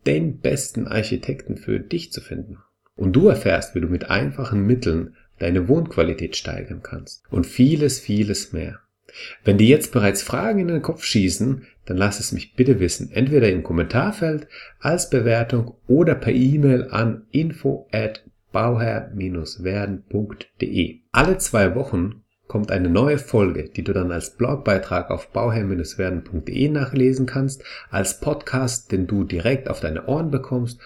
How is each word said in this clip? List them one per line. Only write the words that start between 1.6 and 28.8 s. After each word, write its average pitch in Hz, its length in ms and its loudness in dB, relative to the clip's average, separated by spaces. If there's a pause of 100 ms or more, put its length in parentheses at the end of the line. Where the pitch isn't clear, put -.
dich - 320 -8
zu - 80 -10
finden. - 380 -12 (360)
Und 92 200 0
du 170 140 8
erfährst, - 460 2
wie 90 60 0
du 82 60 -2
mit 87 240 -2
einfachen 113 560 0
Mitteln 104 500 0 (220)
deine 87 280 0
Wohnqualität 82 680 0
steigern - 460 -10
kannst. - 480 -14
Und - 160 0
vieles, 147 540 4
vieles 104 520 -2
mehr. 82 280 -8 (600)
Wenn 101 140 4
dir 107 120 8
jetzt 147 220 6
bereits 101 320 2
Fragen 202 360 -2
in 175 100 0
den 165 140 0
Kopf - 220 -6
schießen, 107 580 0 (240)
dann 90 100 -4
lass 104 240 0
es - 120 -6
mich - 220 -10
bitte 127 260 4
wissen. - 320 -2
Entweder 131 360 4
im 90 140 0
Kommentarfeld, 151 840 -2 (320)
als 170 300 -2
Bewertung 117 640 0 (120)
oder 156 300 6
per - 180 0
E-Mail 131 560 4
an 110 400 0
info 143 600 -2
at 107 300 -4 (300)
bauherr 113 600 0
werden 92 960 -4
punkt 107 400 -4 (120)
de. - 380 -4 (140)
Alle 180 260 4
zwei 101 380 2
Wochen 104 480 -4 (240)
kommt 104 240 -2
eine 90 160 0
neue 131 300 4
Folge, 98 500 0
die - 160 -8
du 101 80 -2
dann 90 180 0
als 85 200 -6
Blogbeitrag 101 800 0
auf - 180 -8
bauherr 110 400 0
werden 90 540 -4
punkt - 240 -8
de - 200 0
nachlesen 131 580 2
kannst, 135 360 -4 (280)
als - 280 -2
Podcast, 131 720 -4